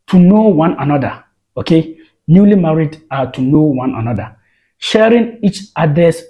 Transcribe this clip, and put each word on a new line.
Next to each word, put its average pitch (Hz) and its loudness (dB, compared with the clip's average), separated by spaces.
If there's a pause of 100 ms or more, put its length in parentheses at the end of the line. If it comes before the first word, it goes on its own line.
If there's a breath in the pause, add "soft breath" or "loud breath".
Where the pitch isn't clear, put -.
to 185 2
know 190 6
one 180 2
another, 139 -4 (320)
okay? 160 -2 (300 loud breath)
Newly 202 4
married 160 -2 (100)
are 131 -6
to 131 -10
know 143 0
one 131 -2
another, 117 -8 (420)
sharing 226 0
each 196 -4 (140)
other's 160 0